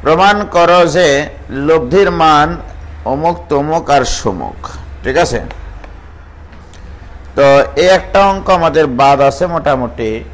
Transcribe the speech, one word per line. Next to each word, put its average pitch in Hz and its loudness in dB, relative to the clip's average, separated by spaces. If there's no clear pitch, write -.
প্রমাণ 185 4
করো 170 4
যে 180 4
লব্ধির 165 2
মান 156 4
অমুক 160 -2
তমুক 151 -2
আর 135 4
সমুক, 82 -6
ঠিক 131 -4
আছে? 120 -4
তো 139 4
এই 180 4
একটা 175 0
অঙ্ক 196 -6
আমাদের 160 2
বাদ 139 4
আছে - -2
মোটামুটি 127 -4